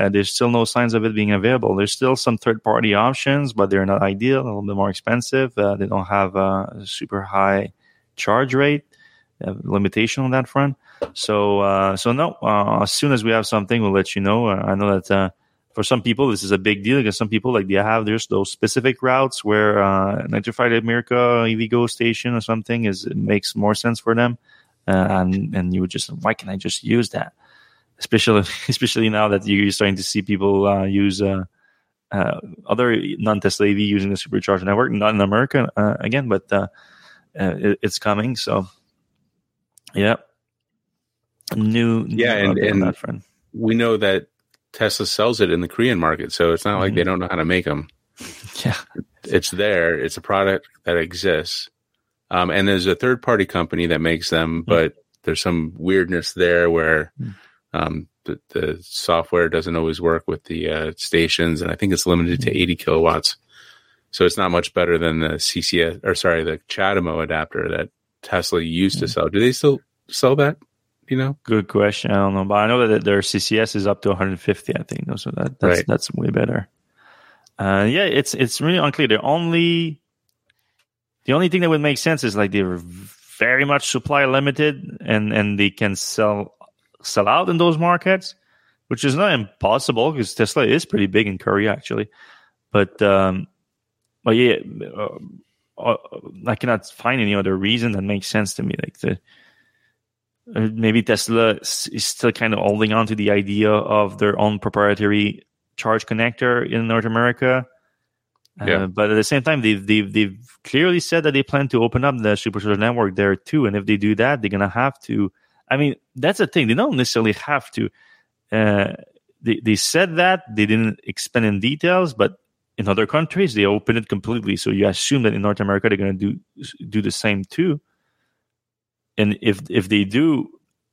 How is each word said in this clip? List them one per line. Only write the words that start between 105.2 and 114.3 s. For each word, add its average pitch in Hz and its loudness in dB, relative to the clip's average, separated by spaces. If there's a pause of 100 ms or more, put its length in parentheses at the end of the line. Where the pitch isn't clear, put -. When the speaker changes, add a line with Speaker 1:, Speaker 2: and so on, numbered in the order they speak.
Speaker 1:
charge 110 -2
connector 120 -2
in 113 -2
North 113 0
America. 123 0 (960)
Uh, 104 -6
Speaker 2:
Yeah. 95 2
Speaker 1:
but 104 0
at 107 2
the 107 4
same 139 0
time, 151 0
they've, 104 0
they've, 104 2
they've 101 0 (260)
clearly 175 0
said 165 -2
that 147 2
they 135 2
plan 139 0
to 117 4
open 123 2
up 139 2
the 107 2
supercharger 104 -2
network 110 0
there 98 2
too. 143 -2
And 101 0
if 101 -4
they 107 2
do 104 2
that, 123 2